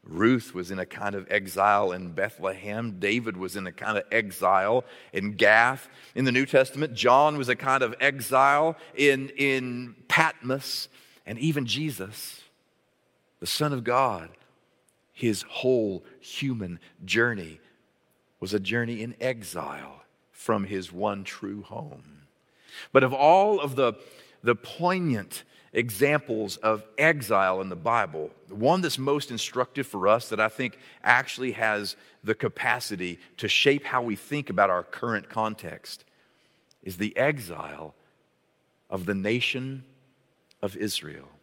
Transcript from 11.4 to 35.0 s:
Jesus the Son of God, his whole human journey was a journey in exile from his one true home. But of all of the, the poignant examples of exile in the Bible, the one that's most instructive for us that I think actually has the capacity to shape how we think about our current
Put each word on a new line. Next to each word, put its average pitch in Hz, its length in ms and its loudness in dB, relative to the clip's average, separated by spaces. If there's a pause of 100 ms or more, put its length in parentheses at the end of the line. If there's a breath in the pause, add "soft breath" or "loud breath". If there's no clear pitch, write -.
Jesus 110 760 -8 (1000)
the 87 60 -10
Son 151 260 0
of 123 120 -6
God, 120 460 0 (840)
his 110 300 -2
whole 110 640 -2 (160 loud breath)
human 107 580 -6 (260 soft breath)
journey 95 560 -2 (800 soft breath)
was 95 140 -6
a 104 60 2
journey 117 420 -4
in 117 180 -10
exile 80 840 -8 (280)
from 107 340 -2
his 95 280 -6
one 98 320 -4
true 101 380 -10
home. 117 600 -16 (680 loud breath)
But 135 100 8
of 127 100 2
all 180 480 6
of 139 140 -2
the, 123 200 4 (480 loud breath)
the 117 120 4
poignant 165 880 -2 (300 soft breath)
examples 117 840 0
of 110 260 0 (120)
exile 107 640 2
in 95 80 -6
the 90 80 -8
Bible, 85 540 -2 (180)
the 95 60 -16
one 143 260 2
that's 147 180 -4
most 139 320 -2
instructive 123 560 -4
for 95 220 0
us 113 200 4
that 107 120 -4
I 110 80 2
think 123 300 -6 (240 loud breath)
actually 123 500 2
has 104 440 -2 (280 soft breath)
the 107 100 0
capacity 104 840 -4 (180 loud breath)
to 110 120 -6
shape 143 360 4
how 127 180 -2
we 113 140 -4
think - 340 -8
about 98 200 4
our 90 120 0
current 110 460 -4